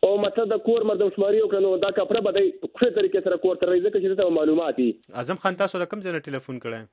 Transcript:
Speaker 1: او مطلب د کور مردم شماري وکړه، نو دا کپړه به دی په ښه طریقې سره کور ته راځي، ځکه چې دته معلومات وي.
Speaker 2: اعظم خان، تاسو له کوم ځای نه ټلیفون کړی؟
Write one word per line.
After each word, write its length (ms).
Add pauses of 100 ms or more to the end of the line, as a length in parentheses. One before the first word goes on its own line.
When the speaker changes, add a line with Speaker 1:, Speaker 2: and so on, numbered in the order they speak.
Speaker 1:
او 20 (140)
مطلب 280
د 140
کور 240
مردم 240
شماري 260
وکړه، 240
نو 60 (140)
دا 120
کپړه 300
به 100
دی 140
په 180 (120)
ښه 180
طریقې 260
سره 120 (100)
کور 160
ته 80
راځي، 160
ځکه 160
چې 100
دته 280
معلومات 420
وي. 80 (240)
Speaker 2:
اعظم 280
خان، 200
تاسو 200
له 120
کوم 100
ځای 100
نه 140
ټلیفون 380
کړی؟ 140 (120)